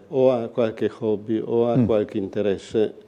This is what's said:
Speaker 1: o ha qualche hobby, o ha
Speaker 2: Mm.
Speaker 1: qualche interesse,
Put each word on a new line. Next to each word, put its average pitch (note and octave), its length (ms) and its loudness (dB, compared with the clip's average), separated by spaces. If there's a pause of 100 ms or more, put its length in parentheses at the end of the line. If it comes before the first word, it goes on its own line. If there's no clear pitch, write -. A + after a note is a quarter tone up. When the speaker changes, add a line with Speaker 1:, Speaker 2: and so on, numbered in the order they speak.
Speaker 1:
o C3 220 4
ha A#2 180 -2
qualche A2+ 500 -2
hobby, A2 440 -2
o A#2 260 0
ha A#2+ 80 2
Speaker 2:
Mm. A#2+ 80 4
Speaker 1:
qualche G#2+ 320 0
interesse, G2+ 760 -2 (140)